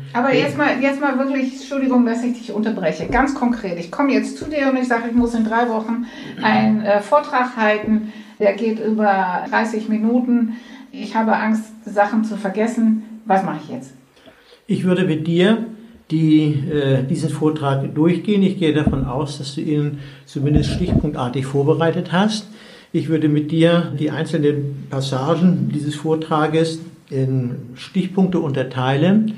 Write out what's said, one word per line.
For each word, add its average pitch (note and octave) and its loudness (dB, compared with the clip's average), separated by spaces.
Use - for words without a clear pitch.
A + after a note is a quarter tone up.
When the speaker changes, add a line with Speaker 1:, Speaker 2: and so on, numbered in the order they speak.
Speaker 1:
Aber B3+ 2
Speaker 2:
den B3+ 0
Speaker 1:
jetzt C#4+ -2
mal, C#4 0
jetzt C#4 0
mal C4+ 0
wirklich, C4+ -2
Entschuldigung, B3 0
dass A#3 -2
ich A#3+ -2
dich - -12
unterbreche. G3 -2
Ganz C4+ 0
konkret, G3+ -2
ich E3+ -10
komme C#4 0
jetzt - 0
zu - -10
dir D4 -2
und C4 0
ich B3 -2
sage, A#3 0
ich A#3 -2
muss A#3 2
in A3 0
drei A3+ 0
Wochen A3+ -4
einen, G#3+ 2
äh, G#3 2
Vortrag B3+ 2
halten, G#3+ 0
der G3+ 4
geht A3 -2
über G#3+ 0
dreißig G#3+ -2
Minuten. A#3 2
Ich G#3 -12
habe A3 2
Angst, G#3+ 0
Sachen G#3 2
zu G#3 -4
vergessen. A3 0
Was F#3+ 2
mache D3+ -4
ich - -16
jetzt? - -12
Speaker 2:
Ich F3 -2
würde F#3 2
mit D#3 0
dir F#3+ 4
die, D#3 4
äh, C3+ 2
diesen D#3 -2
Vortrag C#3 0
durchgehen. F3+ 2
Ich - 2
gehe D3+ 2
davon D3 2
aus, C3+ -4
dass - -10
du E3 -6
ihn D3 -2
zumindest C#3+ 2
stichpunktartig C#3 0
vorbereitet D#3+ 0
hast. G#3 0
Ich C#3+ -2
würde D#3 2
mit D3+ 0
dir E3 4
die D3+ -2
einzelnen D3 -2
Passagen C#3 2
dieses D3 -4
Vortrages D#3+ 0
in C3 -2
Stichpunkte F3+ 0
unterteile C#3 2